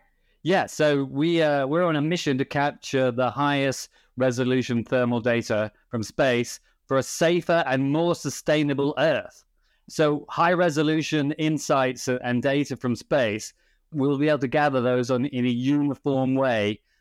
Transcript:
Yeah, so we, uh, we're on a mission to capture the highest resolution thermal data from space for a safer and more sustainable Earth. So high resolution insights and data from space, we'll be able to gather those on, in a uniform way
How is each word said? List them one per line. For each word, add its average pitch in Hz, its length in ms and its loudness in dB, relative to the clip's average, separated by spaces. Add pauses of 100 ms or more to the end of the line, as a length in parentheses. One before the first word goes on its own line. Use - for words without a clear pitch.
(440)
Yeah, 156 220 2
so 147 360 0
we, 151 400 0
uh, 143 240 2
we're 156 160 0
on 165 140 2
a 143 60 0
mission 156 360 -2
to 135 60 0
capture 139 640 -2
the 123 220 -2
highest 139 560 -2 (280)
resolution 123 680 0
thermal 120 360 0
data 117 520 0 (160)
from 113 160 -6
space 123 560 0 (260)
for 135 120 0
a 127 40 2
safer 170 640 0
and 135 240 0
more 165 240 0
sustainable 143 840 -2
Earth. 131 440 -2 (460)
So 147 400 0
high 170 240 2
resolution 156 800 0
insights 143 760 -2
and 123 340 -2
data 139 320 0
from 120 220 -4
space, 110 560 -2 (400)
we'll 143 260 0
be 147 100 2
able 151 120 2
to 135 80 -2
gather 143 320 2
those 123 320 0
on, 127 140 0
in 123 200 -2
a - 20 2
uniform 131 880 0
way 113 460 0 (200)